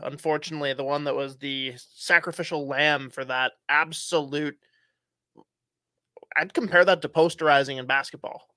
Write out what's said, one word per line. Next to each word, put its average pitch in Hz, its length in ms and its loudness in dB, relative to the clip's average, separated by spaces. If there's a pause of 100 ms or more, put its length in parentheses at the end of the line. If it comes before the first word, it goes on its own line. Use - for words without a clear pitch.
Unfortunately, 147 720 -4
the 135 100 -4
one 143 200 -2
that 139 120 -2
was 139 220 -6
the 135 400 -6
sacrificial 165 920 -2
lamb 139 440 0
for 135 140 -8
that 127 260 -2 (180)
absolute, 151 880 -2 (1800)
I'd 165 200 0
compare 185 300 4
that 180 180 4
to 147 60 -6
posterizing 147 680 4
in 127 80 -10
basketball, - 720 -4